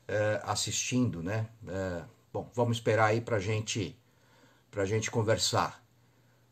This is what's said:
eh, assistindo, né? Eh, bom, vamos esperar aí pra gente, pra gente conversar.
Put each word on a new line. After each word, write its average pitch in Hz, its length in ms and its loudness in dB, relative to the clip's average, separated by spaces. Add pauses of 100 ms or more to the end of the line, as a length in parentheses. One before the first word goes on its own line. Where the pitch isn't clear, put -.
eh, 107 360 2
assistindo, 110 760 -2
né? 110 260 -2 (180)
Eh, 90 380 -4 (280)
bom, 101 220 -8
vamos 117 220 2
esperar 110 300 4
aí 110 140 4
pra 117 180 -2
gente, 107 580 -2 (760)
pra 98 140 0
gente 107 260 0
conversar. 104 720 2 (680)